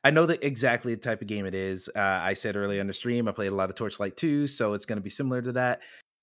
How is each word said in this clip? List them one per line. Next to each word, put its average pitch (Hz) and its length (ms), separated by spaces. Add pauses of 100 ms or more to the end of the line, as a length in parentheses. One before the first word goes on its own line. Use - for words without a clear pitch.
I 139 60
know 156 160
that 160 180
exactly 120 500
the 104 60
type 113 200
of 104 60
game 104 180
it 95 80
is. 95 360
Uh, 107 100
I 95 340
said 104 220
earlier 101 240
on 98 80
the 98 60
stream, 120 340
I 101 60
played 98 180
a 101 40
lot 95 140
of 95 60
Torchlight 101 400
two, 147 320
so 110 260
it's 104 120
gonna 107 160
be 98 80
similar 127 320
to 123 100
that. 123 300 (420)